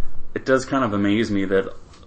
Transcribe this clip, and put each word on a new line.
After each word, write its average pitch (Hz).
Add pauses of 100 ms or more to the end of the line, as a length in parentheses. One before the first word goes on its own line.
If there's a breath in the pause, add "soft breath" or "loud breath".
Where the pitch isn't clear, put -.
(360 loud breath)
it -
does 131
kind 135
of 107
amaze 101
me 98
that 98 (340)